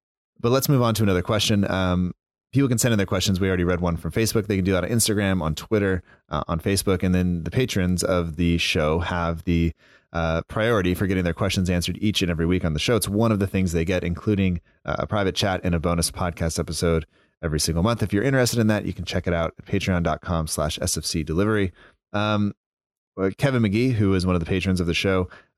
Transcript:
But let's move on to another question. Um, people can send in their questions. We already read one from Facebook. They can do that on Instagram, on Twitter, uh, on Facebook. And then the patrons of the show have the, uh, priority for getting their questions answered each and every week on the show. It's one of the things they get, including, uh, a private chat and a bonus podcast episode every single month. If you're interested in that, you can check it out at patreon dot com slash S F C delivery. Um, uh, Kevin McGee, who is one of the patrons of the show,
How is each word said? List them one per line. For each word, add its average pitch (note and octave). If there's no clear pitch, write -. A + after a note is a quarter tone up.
But A#2+
let's C3+
move C3+
on A#2
to G#2+
another F#2+
question. G#2
Um, F2+
people C3+
can A#2+
send A#2+
in G#2+
their G2
questions. F#2
We G2
already F2+
read F2
one F2
from E2
Facebook. A2
They G#2
can F#2+
do G2
that F2+
on -
Instagram, G2+
on D#2
Twitter, G2
uh, D2+
on E2
Facebook. G2
And F#2
then F2+
the E2+
patrons F#2
of E2+
the E2+
show E2
have E2+
the, E2+
uh, E2
priority G#2+
for F#2+
getting F#2
their E2+
questions F#2+
answered F2+
each G#2
and F2
every E2
week F2+
on E2
the D2+
show. A#2+
It's F#2+
one A2
of G2+
the G2
things F#2+
they E2+
get, F2+
including, F2+
uh, -
a -
private G2
chat F#2
and E2+
a E2
bonus E2+
podcast E2+
episode E2
every D2+
single E2
month. A2+
If G2+
you're G2+
interested B2+
in A2
that, G#2
you F2+
can F2
check F#2
it F2
out E2
at -
patreon F#2
dot D#2+
com E2
slash D#2+
S -
F D2+
C E2
delivery. F#2+
Um, G#2
uh, F#2+
Kevin C3
McGee, A2+
who G#2
is F2+
one F2+
of F2
the D#2+
patrons F#2
of E2+
the E2
show, F#2